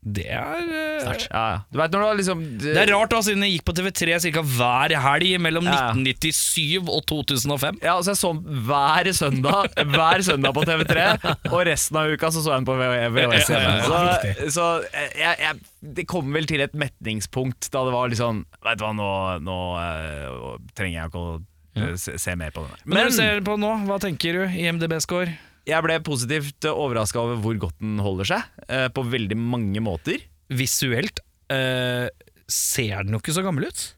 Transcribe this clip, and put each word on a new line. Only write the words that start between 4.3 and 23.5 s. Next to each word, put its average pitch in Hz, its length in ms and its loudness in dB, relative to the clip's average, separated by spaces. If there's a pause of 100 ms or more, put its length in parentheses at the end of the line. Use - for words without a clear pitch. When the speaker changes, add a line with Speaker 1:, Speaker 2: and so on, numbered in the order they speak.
Speaker 1:
hver 127 560 2
helg 151 300 4 (100)
mellom 165 240 0
Speaker 2:
Ja. 156 60 4 (180)
Speaker 1:
nitten 131 160 2
nittisju 156 800 0
og 156 220 -2
to 151 180 -2
tusen 135 240 0
og 143 100 0
fem. 147 220 -2
Speaker 2:
Ja, 170 140 2 (100)
så 202 80 0
jeg 190 80 0
så 185 140 2
den 151 320 -6
hver 147 500 4
søndag, 147 600 2
<laughs> 147 160 2
hver 165 260 6
søndag 139 320 2
på 151 100 2
T 165 140 2
V 156 80 2
tre, 160 220 4 (420)
og 175 160 4
resten 151 320 0
av 156 160 2
uka 160 160 0
så 160 160 -2
så 151 80 2
jeg 131 80 2
den 131 80 -2
på 131 80 2
V-, 123 320 2
V - 160 4
H - 80 4
S 151 160 6
hjemme. - 160 4
Speaker 1:
Ja, 123 60 4
ja, - 80 4
ja. 120 80 2
Speaker 2:
Så, 170 180 4
Speaker 3:
Riktig. 147 480 2
Speaker 2:
så, 170 140 2 (260)
eh, 139 160 -4 (140)
jeg, 170 180 2
jeg, 156 320 -4 (240)
det 170 160 -4
kom 156 240 0
vel 160 80 0
til 151 160 0
et 143 160 -4
metningspunkt 127 960 -6
da 131 160 0
det 127 80 -2
var 123 160 0
litt 110 80 -2
sånn, 113 220 -2 (180)
vet 113 160 -2
du 107 80 -4
hva, 107 80 -2
nå, 104 160 -2 (320)
nå, 92 160 -6 (240)
eh, 71 960 -8
trenger 87 240 -4
jeg 80 140 -6
ikke 87 100 -6
å, 85 80 -6 (400)
eh, 107 80 -4
Speaker 1:
Ja. 90 160 -4
Speaker 2:
se, 76 240 -8
se 90 160 -4
mer 80 160 -8
på 80 80 -8
den. 76 240 -12
Speaker 1:
Men 160 80 -2
når 226 160 4
du - 0 -
Speaker 2:
Men 240 80 2
Speaker 1:
ser 214 240 2
på 208 160 -2